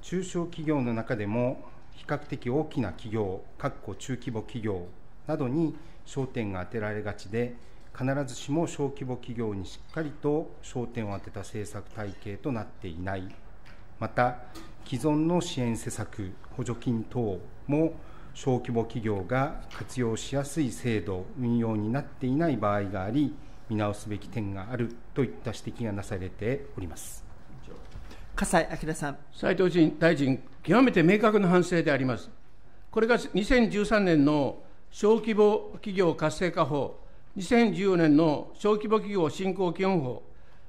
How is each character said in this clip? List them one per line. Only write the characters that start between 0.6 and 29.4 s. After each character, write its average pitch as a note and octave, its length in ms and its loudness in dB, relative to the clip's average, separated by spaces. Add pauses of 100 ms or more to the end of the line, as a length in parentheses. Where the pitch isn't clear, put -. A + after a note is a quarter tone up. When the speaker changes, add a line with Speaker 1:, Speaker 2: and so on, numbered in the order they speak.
Speaker 1:
業 D3 160 4
の A#2+ 120 2
中 A2+ 240 -2
で G#2 100 -2
も B2 360 0 (300)
比 - 140 -12
較 D3 120 0
的 B2 300 -6
大 D3+ 160 2
き D#3 140 -4
な G#2 100 0
企 G2+ 220 -8
業、 G2+ 320 -2 (140)
か C#3+ 100 -4
っ C3 60 -4 (100)
こ G2+ 120 -8
中 - 200 -6
規 B2 160 -6
模 A2 100 -4
企 A2+ 200 -8
業 F#2+ 260 -2 (400)
な D3+ 80 0
ど C#3 140 0
に D3+ 260 0 (300)
焦 C3+ 200 -4
点 A2 280 -4
が F#2 120 -4
当 - 60 -10
て A#2 80 -4
ら G#2 140 -2
れ G#2 100 -4
が G2+ 100 -4
ち - 160 -10
で、 A#2+ 240 -2 (400)
必 C3 120 -4 (200)
ず B2 80 -8
し - 180 -8
も D#3+ 140 2
小 C#3+ 240 -2
規 C#3 140 -8
模 B2+ 140 -4
企 A#2+ 200 -10
業 A2 160 -2
に F#2 120 -6
し - 140 -10 (100)
っ - 40 -12
か D#3+ 80 -2
り D3+ 80 -4
と D3 400 0 (140)
焦 A#2+ 240 -4
点 A2+ 240 -4
を G2 80 -4
当 - 60 -10
て - 60 -10
た G2+ 100 -8
政 G2 280 -8
策 G2+ 220 -10
体 G#2 220 -8
系 G2+ 240 -8
と C3+ 160 -4
な A2 80 -2
っ G2+ 40 -8
て - 220 -10
い E2+ 120 -6
な F#2+ 180 -4
い。 F#2 100 -8 (720)
ま A2+ 80 -2
た、 B2 320 2 (460)
既 C3 120 -2
存 D3+ 300 2
の F3 140 4
支 - 180 -4
援 A#2 160 0
施 A2 160 -6
策、 G2+ 400 -6 (240)
補 B2 80 -4
助 A2+ 160 -4
金 A2+ 240 0
等 G#2 360 -2 (280)
も D#3+ 260 2 (400)
小 B2+ 260 0
規 B2 120 -4
模 A#2 120 2
企 A2+ 220 -6
業 G2+ 200 0
が C3+ 360 0 (120)
活 - 260 -6
用 A2+ 160 0
し - 180 -6
や C#3 120 0
す D#3 160 -2
い C3 100 0
制 A2 300 0
度、 F#2 240 -4 (120)
運 A#2+ 200 2
用 A2+ 180 2
に G#2+ 160 0
な C3+ 80 0
っ C#3+ 60 -2
て - 200 -6
い B2+ 120 2
な E3 120 4
い C3+ 60 2
場 G2+ 180 2
合 G2+ 120 2
が F#2+ 180 -2
あ G2+ 80 -2
り、 C3 240 2 (360)
見 G#2+ 60 2
直 G#2 160 2
す - 160 -8
べ G#2 80 -2
き - 100 -10
点 G2+ 260 -4
が F#2+ 160 -8
あ B2+ 60 -4
る A#2 180 -2 (200)
と C#3 100 2
い A#2 40 2
っ - 20 -8
た - 220 -6
指 - 80 -8 (200)
摘 A#2+ 60 -2
が G#2 80 -2
な G2+ 100 -4
さ G2+ 140 -4
れ F#2 120 -6
て B2 360 -2 (120)
お - 40 -6
り F2 60 -4
ま D#2 100 -10
す。 - 260 -12 (1120)
Speaker 2:
笠 F#3+ 240 2
井 D#3+ 260 0
亮 D#3 80 -2
さ D3 180 -4
ん。 C#3 60 -8 (140)
Speaker 3:
斉 - 240 0